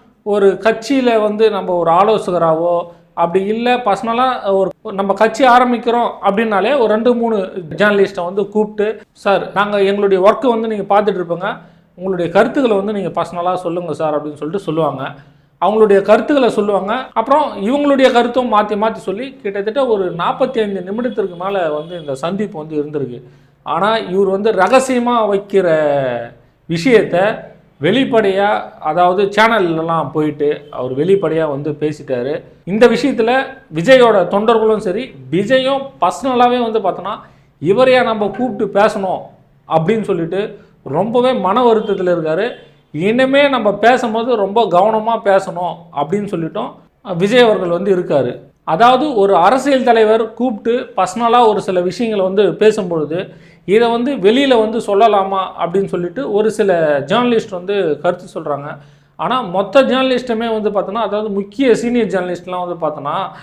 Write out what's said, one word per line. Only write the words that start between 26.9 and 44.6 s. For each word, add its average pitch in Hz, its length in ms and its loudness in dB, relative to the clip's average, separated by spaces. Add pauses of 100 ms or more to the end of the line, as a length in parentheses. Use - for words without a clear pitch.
வெளிப்படையா, 208 800 0 (180)
அதாவது 180 500 2 (100)
சேனல்லலாம் 165 720 0
போயிட்டு 147 600 -2
அவர் 127 240 -8
வெளிப்படையா 156 540 0
வந்து 143 220 -4
பேசிட்டாரு. 143 720 -6 (200)
இந்த 220 240 4
விஷயத்துல 240 560 0 (300)
விஜயோட 208 540 4
தொண்டர்களும் 220 500 2
சரி, 196 380 -6 (160)
விஜயும் 262 500 0 (200)
பர்சனலாவே 247 680 0
வந்து 220 80 -2
பார்த்தோன்னா, 196 400 -4 (460)
"இவரையா 240 380 4
நம்ம 220 240 -2
கூப்பிட்டு 202 520 -4
பேசணும்?" 196 400 0 (480)
அப்படின்னு 165 340 0
சொல்லிட்டு 190 580 -4 (240)
ரொம்பவே 233 500 0
மன 220 400 2
வருத்தத்துல 196 440 0
இருக்காரு. 165 340 -2 (400)
"இனிமே 262 580 2
நம்ம 214 240 0
பேசும்போது 233 640 0
ரொம்ப 208 280 0